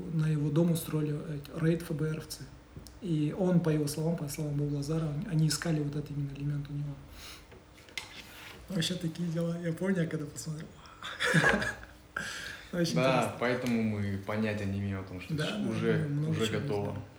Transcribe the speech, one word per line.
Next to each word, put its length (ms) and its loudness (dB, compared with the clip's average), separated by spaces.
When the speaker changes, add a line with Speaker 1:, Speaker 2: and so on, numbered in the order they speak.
Speaker 1:
на 140 2
его 220 2
дом 220 6
устроили, 420 0
э, 240 -6
рейд 220 4
Ф 100 -6
Б 200 0
Ровцы. 300 -8
И 360 2
он, 220 6
по 100 4
его 160 4
словам, 300 0
по 120 -4
словам 260 -2
Бога 200 0
Лазарова, 380 0
они 180 6
искали 320 0
вот 160 -2
этот 140 -4
именно 260 -4
элемент 320 -2
у 40 -8
него. 220 -4
Вообще 260 0
такие 360 -2
дела. 320 0
Я 100 0
помню, 300 2
я 40 2
когда 200 -2
посмотрел. 400 -8
<laughs> 1400 0
Очень 220 2
Speaker 2:
Да, 220 6
Speaker 1:
интересно. 220 2
Speaker 2:
поэтому 440 2
мы 440 0
понятия 380 0
не 140 0
имеем 220 0
о 40 -6
том, 160 -8
что 140 -6
Speaker 1:
Да, 120 0
Speaker 2:
это 120 -4
Speaker 1:
да, 120 0
Speaker 2:
уже, 380 4
Speaker 1:
мы 60 0
много 160 0
Speaker 2:
уже 160 2
Speaker 1:
чего 100 0
не 60 0
Speaker 2:
готово, 240 0
Speaker 1:
знаем. 160 -4